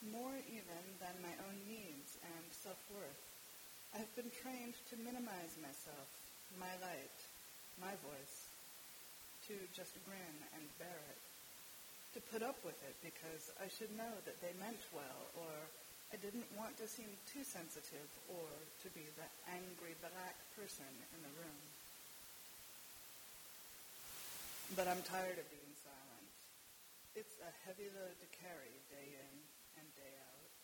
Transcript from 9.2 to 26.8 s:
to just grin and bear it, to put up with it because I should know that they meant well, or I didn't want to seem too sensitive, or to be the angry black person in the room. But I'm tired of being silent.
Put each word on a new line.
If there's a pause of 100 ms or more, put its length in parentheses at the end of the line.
to (160)
just
grin (220)
and (100)
bear (140)
it, (920)
to (160)
put
up
with
it
because
I
should
know (160)
that
they
meant
well, (180)
or (560)
I
didn't
want
to
seem (240)
too
sensitive, (160)
or (320)
to
be
the (180)
angry
black (240)
person (240)
in
the
room. (3000)
But
I'm
tired
of
being
silent. (800)